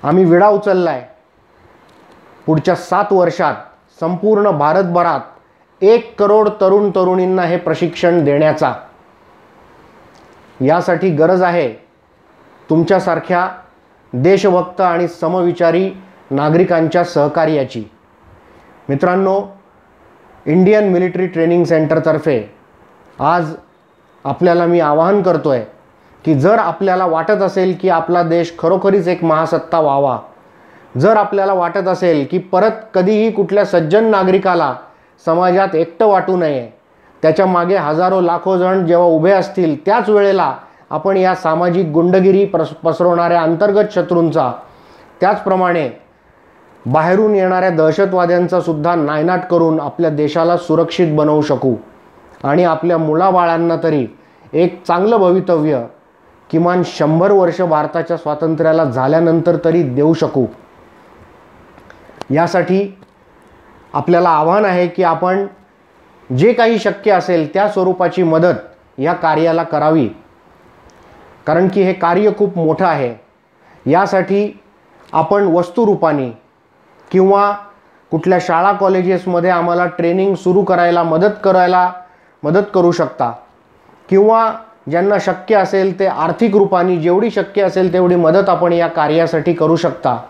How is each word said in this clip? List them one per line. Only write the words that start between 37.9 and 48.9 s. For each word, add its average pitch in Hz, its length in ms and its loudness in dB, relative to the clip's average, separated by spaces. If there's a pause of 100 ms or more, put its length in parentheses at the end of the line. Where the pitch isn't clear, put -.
लाखो 175 360 -2
जण 185 280 0
जेव्हा 170 220 2
उभे 165 240 2
असतील, 180 540 -2
त्याच 208 240 0
वेळेला 196 480 2 (320)
आपण 190 280 -2
या 185 180 2
सामाजिक 175 500 -2
गुंडगिरी 185 600 2
पस-, 165 380 -4
पसरवणाऱ्या 170 580 2
अंतर्गत 202 500 0
शत्रूंचा, 165 600 0 (720)
त्याचप्रमाणे 180 680 0 (960)
बाहेरून 180 500 2
येणाऱ्या 185 340 0
दहशतवाद्यांचा 175 920 0
सुद्धा 165 340 -2